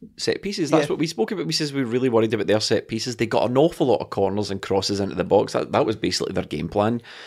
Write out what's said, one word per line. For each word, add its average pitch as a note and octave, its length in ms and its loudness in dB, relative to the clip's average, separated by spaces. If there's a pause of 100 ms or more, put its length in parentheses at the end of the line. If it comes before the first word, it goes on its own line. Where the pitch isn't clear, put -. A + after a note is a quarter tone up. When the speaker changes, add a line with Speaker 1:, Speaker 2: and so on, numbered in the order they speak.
(180)
Speaker 1:
set - 240 -4
pieces. G3 300 -4
That's D3+ 160 4
Speaker 2:
Yeah. - 60 -6
Speaker 1:
what F3 60 -4
we D#3+ 80 0
spoke A3 240 -2
about. E3 160 -4
We D#3+ 60 -4
says D3+ 180 -2
we C#3 140 -2
were A2+ 40 -4
really B2 200 2
worried A2+ 240 4
about G#2 140 0
their G#2 120 4
set - 300 0
pieces. A2+ 260 -4
They A2+ 120 0
got - 220 2
an B2 80 2
awful D#3+ 300 4
lot A#2 140 2
of - 80 -8
corners G2 420 0
and F#2+ 100 -6
crosses G2 380 0
into G2 160 -4
the F2 80 0
box. G2 300 4
That, - 180 -2
that A2 140 2
was A2 100 0
basically - 380 -2
their F2+ 100 -2
game D#2+ 240 -6
plan, A2 340 0 (260)